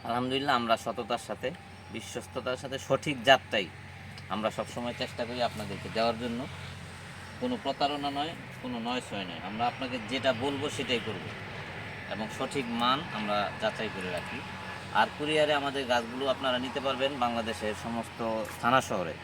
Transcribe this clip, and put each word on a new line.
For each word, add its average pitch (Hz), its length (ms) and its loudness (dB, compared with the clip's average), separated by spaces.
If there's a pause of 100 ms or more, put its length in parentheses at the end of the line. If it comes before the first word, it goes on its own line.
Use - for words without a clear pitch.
আলহামদুলিল্লাহ, 127 520 2
আমরা 117 220 4
সততার 117 400 -2
সাথে, 120 340 -4 (420)
বিশ্বস্ততার 123 640 -4
সাথে 135 220 -6
সঠিক 135 440 2
জাতটাই 117 440 8 (600)
আমরা 107 220 2
সবসময় 120 460 -4
চেষ্টা 123 280 -2
করি 120 180 -2
আপনাদেরকে 104 500 -4
দেওয়ার 226 260 2
জন্য। 240 280 -2 (920)
কোনো 247 220 0
প্রতারণা 269 460 2
নয়, - 200 -2 (320)
কোনো 247 180 -4
নয় 247 300 -2
ছয় 98 160 -4
নয়, 85 180 -8
আমরা 208 240 0
আপনাকে 135 300 -2 (120)
যেটা 254 320 2
বলবো 277 280 0
সেটাই 127 360 0
করব 101 140 -4 (920)
এবং 104 160 -4 (120)
সঠিক 135 280 0
মান 120 340 4 (120)
আমরা 104 380 0 (100)
যাচাই 110 340 0
করে 92 160 -4
রাখি। 85 280 -4 (540)
আর 110 140 6 (100)
কুরিয়ারে 151 360 4
আমাদের 139 320 2
গাছগুলো 120 420 2
আপনারা 127 320 2
নিতে 127 200 -2
পারবেন 135 400 0
বাংলাদেশের 113 540 2 (100)
সমস্ত 113 600 -2 (180)
থানা 127 200 8
শহরে। 90 320 0 (100)